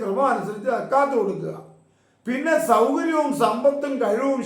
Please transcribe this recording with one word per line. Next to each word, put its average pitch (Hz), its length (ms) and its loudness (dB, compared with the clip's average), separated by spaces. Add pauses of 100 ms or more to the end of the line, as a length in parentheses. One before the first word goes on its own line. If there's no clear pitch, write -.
ക്രമം 220 320 0
അനുസരിച്ച് 208 420 -6
സക്കാത്ത് 277 440 0
കൊടുക്കുക, 180 340 -4 (760)
പിന്നെ 302 280 0 (160)
സൗകര്യവും 285 600 2 (120)
സമ്പത്തും 277 500 0 (100)
കഴിവും 254 420 0